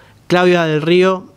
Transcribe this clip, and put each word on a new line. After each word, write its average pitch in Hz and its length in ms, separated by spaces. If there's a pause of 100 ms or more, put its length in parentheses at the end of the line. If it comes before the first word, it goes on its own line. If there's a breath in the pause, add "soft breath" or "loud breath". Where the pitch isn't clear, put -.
(260 loud breath)
Claudia 175 380
del 156 180
Río 185 540